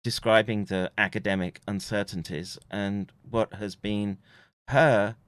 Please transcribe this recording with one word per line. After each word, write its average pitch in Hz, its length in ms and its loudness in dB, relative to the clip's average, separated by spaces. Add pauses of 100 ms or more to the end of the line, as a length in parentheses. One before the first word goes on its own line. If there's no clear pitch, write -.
describing 110 600 4
the 92 320 -2
academic 95 720 -2
uncertainties 95 880 -6 (100)
and 101 420 -6 (180)
what 110 240 -2
has 101 240 -10
been 104 400 -4 (520)
her 113 460 4 (120)